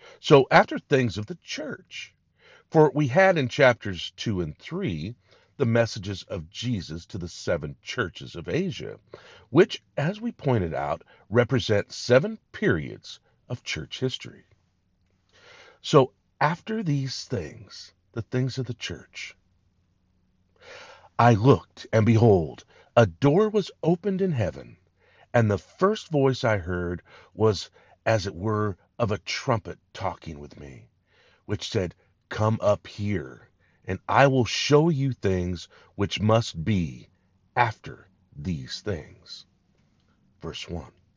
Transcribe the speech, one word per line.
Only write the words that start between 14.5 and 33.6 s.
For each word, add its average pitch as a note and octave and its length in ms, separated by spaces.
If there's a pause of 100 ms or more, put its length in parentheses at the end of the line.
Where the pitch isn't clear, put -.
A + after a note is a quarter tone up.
So C3+ 320 (260)
after F3 440
these C#3+ 420
things, G2+ 720 (180)
the A#2 80
things B2+ 380
of B2+ 80
the B2 80
church, - 600 (1800)
I A#2+ 140
looked, A2+ 640
and A2+ 100
behold, G#2 640 (280)
a A#2 120
door C#3+ 420
was G#3 220 (120)
opened F#3 380
in F#3+ 120
heaven, C#2 440 (560)
and A2+ 180
the G2+ 60
first - 520
voice C3+ 360
I A2 140
heard F2 420 (320)
was G#2+ 380 (340)
as A2 220
it G2 80
were G#2 420 (220)
of A2 140
a G2+ 60
trumpet - 600 (160)
talking E2 440
with C#2+ 220
me, C2 300 (560)
which - 240
said, F#2 240 (340)
"Come A2 320
up G2+ 260
here, D#2+ 600 (380)